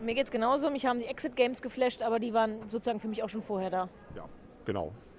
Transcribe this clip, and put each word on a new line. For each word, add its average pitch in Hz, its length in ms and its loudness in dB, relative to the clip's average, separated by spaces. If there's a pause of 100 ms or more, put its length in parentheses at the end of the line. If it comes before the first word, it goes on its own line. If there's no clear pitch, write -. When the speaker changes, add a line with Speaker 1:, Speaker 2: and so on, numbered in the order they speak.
Speaker 1:
Mir 226 140 0
geht's 262 160 2
genauso. 269 400 4
Mich 277 160 0
haben 247 100 2
die 233 80 -4
Exit 247 300 -6
Games 254 260 4
geflasht, 254 400 0
aber 226 160 2
die 233 160 0
waren 220 220 4 (160)
sozusagen 220 280 0
für 220 80 -6
mich 220 140 -4
auch 214 80 -2
schon 214 140 -6
vorher 190 260 -2
da. 185 180 0 (280)
Speaker 2:
Ja, 80 100 -10 (400)
genau. 95 280 -2 (260)